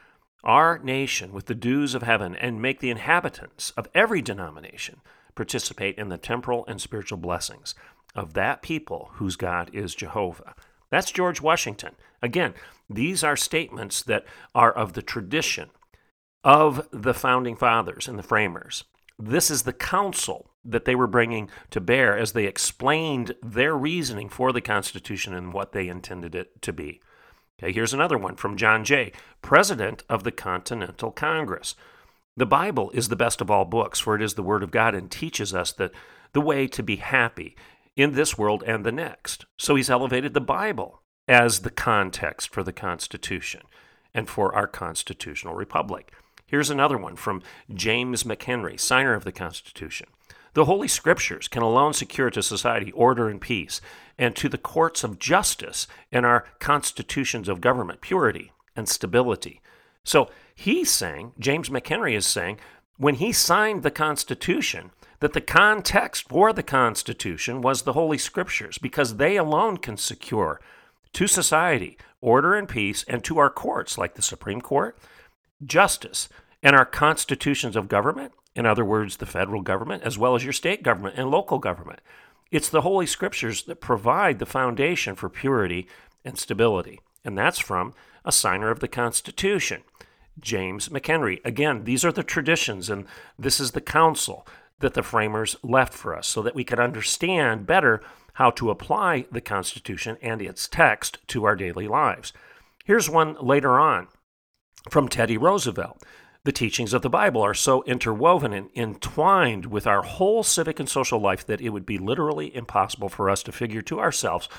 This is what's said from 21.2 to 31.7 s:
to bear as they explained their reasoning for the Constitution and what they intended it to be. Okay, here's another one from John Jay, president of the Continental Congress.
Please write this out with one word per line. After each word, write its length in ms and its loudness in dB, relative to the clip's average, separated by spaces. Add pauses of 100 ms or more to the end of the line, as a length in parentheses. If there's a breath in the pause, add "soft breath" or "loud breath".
to 100 -4
bear 380 4
as 140 -2
they 140 0
explained 920 -2
their 360 0
reasoning 520 -4
for 240 0
the 80 -2
Constitution 720 -4
and 200 -8
what 180 -6
they 180 -4
intended 460 -12
it 280 -12
to 100 -6
be. 280 -12 (640 soft breath)
Okay, 100 -4
here's 220 -2
another 240 0
one 160 -6
from 220 -6
John 280 4
Jay, 280 0 (300 loud breath)
president 680 2
of 160 -2
the 80 -2
Continental 800 -6
Congress. 640 -4 (600 soft breath)